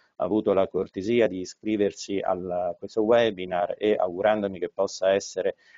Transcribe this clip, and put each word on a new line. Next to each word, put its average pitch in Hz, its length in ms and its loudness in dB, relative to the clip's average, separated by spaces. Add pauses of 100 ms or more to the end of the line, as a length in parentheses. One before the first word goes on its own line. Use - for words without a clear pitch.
(180)
avuto 104 340 2
la 95 160 2
cortesia 101 580 0
di 92 140 -4
iscriversi 101 800 -2
a 90 580 -4
questo 104 240 -4
webinar 92 760 2
e 107 200 2
augurandomi 98 640 0
che 87 80 -4
possa 95 420 0
essere 95 460 0 (220)